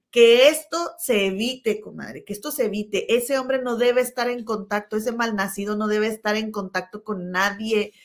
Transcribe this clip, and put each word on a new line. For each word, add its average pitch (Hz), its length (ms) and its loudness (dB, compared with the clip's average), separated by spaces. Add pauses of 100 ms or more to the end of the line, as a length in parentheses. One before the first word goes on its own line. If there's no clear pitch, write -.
(100)
que 240 380 8
esto 330 480 0
se 208 300 0
evite, 214 540 -2
comadre, 156 420 -14
que 208 100 -12
esto 285 200 -8
se 247 140 -2
evite. 208 500 -2
Ese 247 200 -2
hombre 262 240 -2
no 247 160 -4
debe 247 240 2
estar 247 300 -4
en 247 140 -8
contacto, 208 520 -6
ese 220 140 -2
malnacido 208 640 -4
no 214 140 -2
debe 214 180 0
estar 220 300 -2
en 220 160 -4
contacto 190 500 -8
con 180 300 -8
nadie, 202 600 -2 (120)